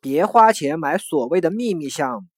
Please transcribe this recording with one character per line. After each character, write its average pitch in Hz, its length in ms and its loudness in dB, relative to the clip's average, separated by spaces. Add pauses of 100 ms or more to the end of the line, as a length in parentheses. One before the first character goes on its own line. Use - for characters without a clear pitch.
别 143 240 0
花 220 280 6
钱 151 260 -4
买 156 180 -2
所 139 300 -2
谓 175 140 0
的 170 100 0
秘 226 220 -4
密 151 160 -6
项 127 320 -6
目 127 60 -20 (100)